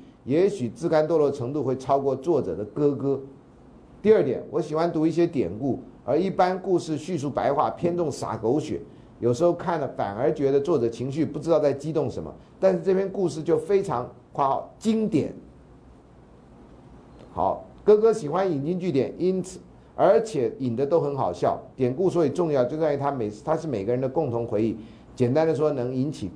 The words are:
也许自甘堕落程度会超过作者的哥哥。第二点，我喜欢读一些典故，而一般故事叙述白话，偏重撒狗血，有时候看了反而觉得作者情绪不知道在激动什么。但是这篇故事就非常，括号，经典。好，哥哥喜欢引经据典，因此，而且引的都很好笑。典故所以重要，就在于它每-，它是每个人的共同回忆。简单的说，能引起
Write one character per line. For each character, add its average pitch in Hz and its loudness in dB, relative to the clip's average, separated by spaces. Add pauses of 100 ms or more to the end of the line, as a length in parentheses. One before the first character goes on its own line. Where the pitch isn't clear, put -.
(240)
也 165 4
许 123 -2
自 160 -6
甘 156 2
堕 165 4
落 147 4
程 127 -4
度 147 -2
会 127 0
超 139 2
过 139 0
作 143 0
者 92 -4
的 101 -6
哥 143 0
哥。 131 -2 (840)
第 214 8
二 196 6
点， 127 -2 (100)
我 151 -2
喜 165 -4
欢 165 0
读 156 0
一 165 4
些 170 2
典 117 -2
故， 120 -2 (240)
而 131 0
一 185 0
般 185 0
故 185 2
事 156 -4
叙 165 -6
述 135 -4
白 113 0
话， 139 0
偏 175 -2
重 165 -2
撒 107 -6
狗 113 0
血， 107 -6 (400)
有 120 2
时 156 -2
候 175 6
看 170 -4
了 135 -4
反 101 -4
而 117 0
觉 135 0
得 139 2
作 160 0
者 120 0
情 123 -6
绪 147 -2
不 - -4
知 151 -4
道 160 4
在 139 2
激 156 -8
动 143 -2
什 90 -8
么。 76 -12 (280)
但 190 4
是 175 0
这 180 0
篇 190 0
故 190 -2
事 151 -8
就 156 2
非 190 2
常， 127 -4 (240)
括 143 0
号， - -2
经 220 2
典。 - 0 (2000)
好， 90 -2 (200)
哥 214 8
哥 220 6
喜 151 -4
欢 185 0
引 139 -2
经 180 -2
据 175 -4
典， 131 0
因 185 0
此， - -14 (340)
而 196 4
且 120 -2
引 123 -2
的 131 -2
都 151 2
很 143 -2
好 98 0
笑。 90 0 (180)
典 127 0
故 180 2
所 170 2
以 131 0
重 170 0
要， 131 4
就 147 -4
在 156 0
于 - -2
它 139 -2
每-， 120 -2 (140)
它 151 0
是 160 -6
每 104 -2
个 113 0
人 123 0
的 131 -2
共 143 -2
同 117 -2
回 110 0
忆。 110 0 (400)
简 123 2
单 156 4
的 160 4
说， 151 2
能 127 -4
引 135 -2
起 98 -8